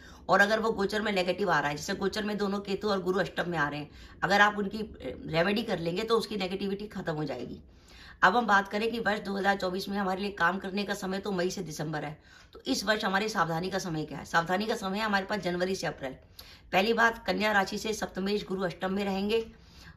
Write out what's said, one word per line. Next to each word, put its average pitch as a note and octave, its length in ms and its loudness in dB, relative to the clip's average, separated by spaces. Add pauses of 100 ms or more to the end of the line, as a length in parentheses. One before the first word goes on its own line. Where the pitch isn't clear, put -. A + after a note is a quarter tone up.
(300)
और F#3 100 6
अगर G#3 200 4
वो A3 120 0
गोचर G3 300 0
में G#3+ 100 -2
नेगेटिव F#3+ 400 0
आ D#3+ 80 4
रहा D3+ 100 0
है, D3 60 -4
जैसे F#3+ 200 -4
गोचर G3+ 280 -2
में G#3 140 -2
दोनों G3+ 220 -2
केतु G3 300 -4
और G3 120 2
गुरु F#3 180 0
अष्टम F3 320 -2
में E3 60 -2
आ D3 120 2
रहे C#3+ 100 -6
हैं, D3 100 -10 (340)
अगर G3 180 6
आप G#3 160 6
उनकी, G3+ 200 -4
अ, - 480 -8
रेमेडी F3+ 380 2
कर G3 160 -2
लेंगे E3+ 240 -2
तो A3+ 140 4
उसकी G#3+ 200 -2
नेगेटिविटी G3 500 -2
खत्म E3+ 260 -6
हो D3+ 100 -2
जाएगी। A#2+ 360 -8 (600)
अब F#3+ 160 8
हम B3 80 2
बात G3 220 6
करें A3 240 0
कि A#3 80 -4
वर्ष G#3 200 0
दो G3 180 -4
हज़ार G3 200 4
चौबीस F#3+ 320 -2
में G3+ 80 -2
हमारे F#3+ 240 0
लिए G3+ 100 -2
काम F#3 260 2
करने G3 260 -4
का G3+ 100 -4
समय G3 260 -4
तो G#3 120 -4
मई F3+ 180 0
से F#3+ 120 -6
दिसंबर D#3 440 -6
है, D3+ 140 -10 (340)
तो - 140 -20
इस A#3+ 180 0
वर्ष G#3+ 200 2
हमारी G3+ 240 0
सावधानी F3 400 0
का F#3+ 100 -2
समय D#3+ 260 -4
क्या E3+ 120 -10
है? - 80 -12
सावधानी F3+ 400 0
का A3+ 100 0
समय F#3+ 220 -4
है A3 80 -2
हमारे G3 200 2
पास G#3 140 -2
जनवरी F3+ 360 0
से F3 120 -4
अप्रैल। C3+ 260 -6 (580)
पहली G#3 220 4
बात, A3+ 320 4
कन्या G3 260 2
राशि G3+ 260 2
से A3 160 -2
सप्तमेश G3 520 -2
गुरु F#3+ 160 -4
अष्टम F#3 320 -2
में G3+ 120 0
रहेंगे G3+ 460 0 (460)